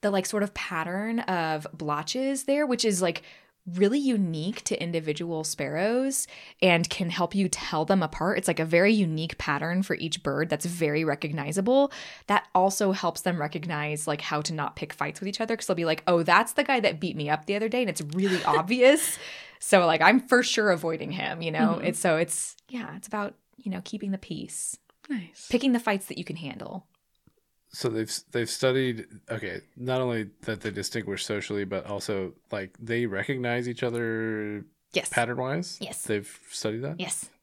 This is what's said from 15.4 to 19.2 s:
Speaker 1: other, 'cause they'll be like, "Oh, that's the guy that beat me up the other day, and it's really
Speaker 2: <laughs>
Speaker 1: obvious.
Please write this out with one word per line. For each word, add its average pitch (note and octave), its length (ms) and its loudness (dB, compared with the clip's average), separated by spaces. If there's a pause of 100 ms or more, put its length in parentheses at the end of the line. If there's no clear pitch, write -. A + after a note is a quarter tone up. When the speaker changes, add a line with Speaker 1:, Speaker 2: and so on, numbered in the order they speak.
Speaker 1:
other, A3 160 -2
'cause - 80 -8
they'll F#3+ 100 0
be E3+ 100 0
like, D#3+ 220 0
"Oh, F3 160 6
that's F#3 300 6
the D4 100 2
guy C4+ 160 2
that F#3 200 2
beat E3 160 -4
me D3+ 140 -4
up D3+ 180 0
the G3+ 80 0
other G#3+ 140 -2
day, B3 120 0
and A3 80 0
it's E3 120 -4 (120)
really F#3 300 2
Speaker 2:
<laughs> - 20 -2
Speaker 1:
obvious. B3 720 6 (420)